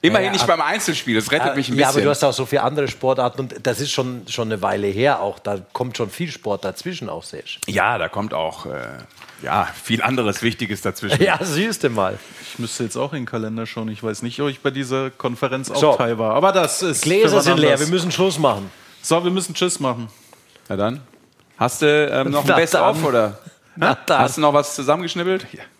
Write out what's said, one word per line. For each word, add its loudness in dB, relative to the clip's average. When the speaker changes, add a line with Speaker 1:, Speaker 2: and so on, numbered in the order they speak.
Speaker 1:
Immerhin 4
Speaker 2:
Ja, 0
ja, -2
Speaker 1:
nicht 0
Speaker 2:
ab- 2
Speaker 1:
beim 4
Einzelspiel, -2
das 0
rettet 2
Speaker 2:
Ah, -4
Speaker 1:
mich -2
ein -2
Speaker 2:
ja, 4
aber 2
Speaker 1:
bisschen. 2
Speaker 2:
du 4
hast 0
auch 4
so -2
viele 0
andere 0
Sportarten 0
und -6
das 0
ist -4
schon, -4
schon -4
eine -2
Weile 0
her 2
auch. -4
Da -6
kommt -6
schon -4
viel -6
Sport -6
dazwischen -8
auch, -10
Serge. -14
Speaker 1:
Ja, 2
da -2
kommt -6
auch, -6
äh, -8
ja, 0
viel -2
anderes 0
Wichtiges -2
dazwischen. 0
Speaker 2:
<laughs> -
Ja, 2
siehste -2
mal. 0
Speaker 3:
Ich -14
müsste -6
jetzt -6
auch -4
in -6
den -6
Kalender -6
schauen. -8
Ich -10
weiß -6
nicht, -8
ob 0
ich -8
bei 0
dieser -4
Konferenz -4
auch -2
Speaker 2:
So. 6
Speaker 3:
teil 0
war. 2
Aber 6
das 2
ist 0
Speaker 2:
Gläser 6
Speaker 3:
für 4
wann 6
Speaker 2:
sind 4
leer. 6
Speaker 3:
anders. 0
Speaker 2:
Wir 2
müssen 0
Schluss 2
machen. 2
Speaker 3:
So, 2
wir 2
müssen -4
Tschüss 0
machen. -2
Speaker 1:
Na -4
dann. -2
Hast 0
du, 4
ähm, 0
noch 2
ein 0
Speaker 2:
Na 6
Speaker 1:
Best-of, 4
Speaker 2:
dann. -2
Speaker 1:
oder? 2
Speaker 2:
Na 2
dann. 4
Speaker 1:
Hast 2
du -4
noch 6
was 2
zusammengeschnibbelt? -2